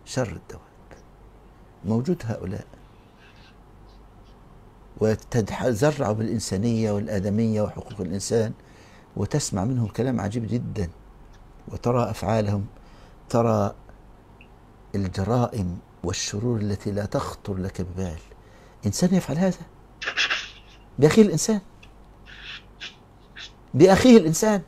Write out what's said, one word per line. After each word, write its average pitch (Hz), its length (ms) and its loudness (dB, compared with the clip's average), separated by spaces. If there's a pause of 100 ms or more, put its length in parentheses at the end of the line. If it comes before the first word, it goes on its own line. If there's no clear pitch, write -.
شر - 180 -4
الدواب. - 400 -10 (1200)
موجود 123 400 -2
هؤلاء 104 420 -8 (2250)
ويتزرع 110 1120 0
بالإنسانية 107 800 -2
والآدمية 104 720 0
وحقوق - 380 -8
الإنسان، 104 520 -2 (640)
وتسمع 101 480 -2
منهم 120 240 0
كلام 117 320 -2
عجيب 110 260 -4
جدًا، 104 440 -4 (760)
وترى 120 420 -2
أفعالهم، 104 560 -2 (640)
ترى 110 460 2 (1200)
الجرائم 98 840 -2 (260)
والشرور 104 560 -4
التي 107 300 -4
لا 101 140 -4
تخطر - 500 -6
لك 92 260 -6
ببال. 90 380 -6 (680)
إنسان 175 280 2
يفعل 160 240 0
هذا 185 200 0 (1400)
بأخيه 151 240 6
الإنسان، 196 380 2 (2250)
بأخيه 190 420 10
الإنسان 185 520 4